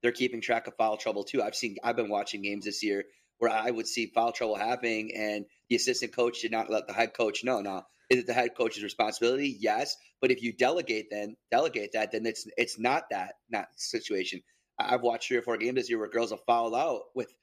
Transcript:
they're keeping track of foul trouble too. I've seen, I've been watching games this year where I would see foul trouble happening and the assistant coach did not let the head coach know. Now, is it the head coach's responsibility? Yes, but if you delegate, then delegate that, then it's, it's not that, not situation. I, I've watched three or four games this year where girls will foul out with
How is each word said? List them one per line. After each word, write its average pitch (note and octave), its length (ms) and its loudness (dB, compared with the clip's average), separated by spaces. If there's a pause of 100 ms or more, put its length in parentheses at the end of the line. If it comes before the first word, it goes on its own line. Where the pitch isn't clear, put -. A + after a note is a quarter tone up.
they're A#2+ 100 4
keeping A#2+ 300 -2
track A#2 260 0
of - 100 -14
foul A2 200 4
trouble G2+ 260 -4
too. B2 180 -2
I've G#2+ 140 -2
seen, G#2 280 -4
I've A#2 120 0
been A2+ 140 0
watching G#2 320 -2
games G2+ 240 -4
this G2+ 180 -6
year G2+ 220 0 (340)
where A2+ 120 4
I A2 200 0
would A2+ 160 -4
see A#2 260 -2
foul A#2 180 2
trouble A2 240 -2
happening A2 600 -2
and G#2+ 300 -2 (240)
the A#2+ 60 4
assistant A#2+ 380 0
coach A#2+ 280 0
did A2+ 100 -2
not A2+ 180 -2
let G#2+ 180 0
the G2 60 -10
head A2 200 2
coach G#2+ 300 0
know. A#2+ 180 0
Now, F#2+ 240 -6 (240)
is B2+ 100 8
it A#2 80 -4
the A#2+ 60 0
head A#2+ 220 2
coach's A2+ 280 0
responsibility? A#2 760 0
Yes, A2 360 0 (260)
but B2+ 100 6
if B2+ 100 4
you A#2 120 -2
delegate, B2+ 580 2
then G#2 240 -6 (140)
delegate A#2+ 440 2
that, A2 180 0
then A2 140 -2
it's, A2 200 -4 (120)
it's A#2 220 0
not C3 320 2
that, F#2 240 -4 (140)
not G#2 260 -2
situation. F#2+ 680 -4 (380)
I, - 140 2
I've B2 80 2
watched A#2 260 0
three B2+ 100 2
or A#2 40 2
four A#2+ 160 -2
games A#2+ 180 0
this A#2 140 0
year A2+ 100 2
where G#2+ 100 -4
girls A#2 220 0
will G#2 160 -6
foul A#2 260 2
out C3+ 280 0 (140)
with B2+ 280 -6